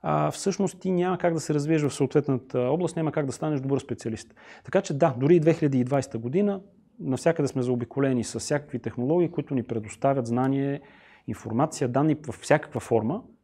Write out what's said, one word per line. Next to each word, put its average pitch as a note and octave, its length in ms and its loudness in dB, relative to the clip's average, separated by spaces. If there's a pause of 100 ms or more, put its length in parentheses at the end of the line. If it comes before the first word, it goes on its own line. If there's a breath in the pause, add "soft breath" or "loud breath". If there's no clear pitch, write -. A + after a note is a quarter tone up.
а, D3+ 280 0
всъщност F#3+ 500 -2
ти F#3 100 -4
няма F3 280 0
как F3 160 2
да D#3 60 -2
се D3+ 140 -2
развиеш D3+ 280 2
в C#3+ 120 0
съответната C3+ 640 0
област, D#3+ 360 0
няма D#3+ 160 -2
как D3+ 140 0
да B2+ 60 -4
станеш D3+ 280 -2
добър C3+ 180 0
специалист. - 560 -8 (300 loud breath)
Така - 180 2
че C#3+ 160 -4
да, D3 200 4
дори D3+ 180 6
и E3 40 8
две D#3 140 6
хиляди C#3 240 2
и B2 60 4
двайсета B2+ 340 -2
година, F#3+ 420 0 (400)
навсякъде D3 480 0
сме C3 140 -2
заобиколени B2 600 0
с - 140 -8
всякакви C#3+ 400 -4
технологии, D3 520 -2
които D3 240 -6
ни B2 80 0
предоставят A#2 640 -2
знание, C3+ 540 0 (460 loud breath)
информация, A#2+ 600 -2
данни C#3+ 280 2 (100)
във A#2+ 100 -10
всякаква - 440 0
форма. A#2+ 420 0 (220)